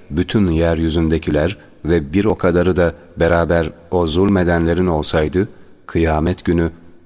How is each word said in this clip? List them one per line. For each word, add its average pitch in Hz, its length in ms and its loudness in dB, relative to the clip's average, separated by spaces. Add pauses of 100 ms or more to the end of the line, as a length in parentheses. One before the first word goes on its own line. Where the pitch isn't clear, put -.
bütün 90 380 0
yeryüzündekiler 80 1080 0 (280)
ve 76 280 -2
bir 98 120 2
o 92 100 2
kadarı 87 400 2
da 85 200 0 (220)
beraber 85 520 0 (220)
o 87 160 0
zulmedenlerin 87 800 0
olsaydı, 78 640 -2 (360)
kıyamet 82 600 -2
günü 82 260 0 (340)